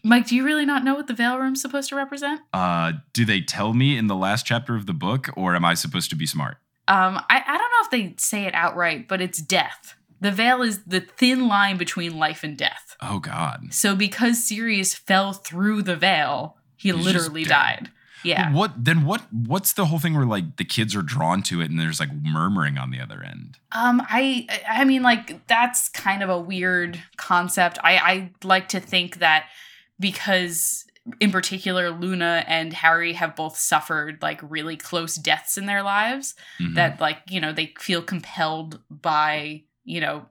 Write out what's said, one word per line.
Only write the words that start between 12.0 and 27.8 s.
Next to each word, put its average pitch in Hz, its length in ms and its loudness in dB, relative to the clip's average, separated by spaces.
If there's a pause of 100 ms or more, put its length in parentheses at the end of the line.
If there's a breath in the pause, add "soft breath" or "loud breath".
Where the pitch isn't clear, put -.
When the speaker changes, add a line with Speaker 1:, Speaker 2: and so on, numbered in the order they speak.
Speaker 1:
life 156 260 0
and 151 140 -8
death. - 440 -8
Speaker 2:
Oh, 101 180 -4
God. 80 540 -6
Speaker 1:
So 202 220 0
because 233 480 0
Sirius 208 520 -2
fell 196 380 2
through 202 500 -2
the 175 140 -2
veil, 151 600 0 (180)
he 196 140 -2
Speaker 2:
He's 175 140 0
just - 20 0
Speaker 1:
literally 165 380 0
Speaker 2:
dead. 156 60 -2
Speaker 1:
died. - 400 2 (340 loud breath)
Yeah. 156 280 2
Speaker 2:
What, 147 340 2
then 160 200 4
what, 202 160 0 (100)
what's 117 420 -2
the 196 120 2
whole 156 140 2
thing 160 160 0
where, 139 100 4
like, 98 320 -2
the - 60 -4
kids 107 320 -2
are 98 80 0
drawn 87 400 0
to 85 180 -2
it 80 80 -2
and 80 100 0
there's, 80 200 -2
like, 76 100 -2 (140)
murmuring 78 560 0
on 65 100 -6
the 64 100 -8
other 52 220 -12
end? 50 380 -16 (140)
Speaker 1:
Um, 247 360 4
I, 254 380 0 (200)
I 233 180 2
mean, 262 180 4
like, - 440 0
that's 240 420 2
kind 202 340 -2
of 185 60 -2
a 180 100 2
weird 180 600 -2 (180)
concept. 175 680 2